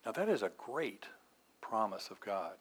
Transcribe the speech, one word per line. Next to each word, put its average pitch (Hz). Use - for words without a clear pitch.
Now 113
that 180
is 131
a 185
great 127
promise 107
of 95
God. 95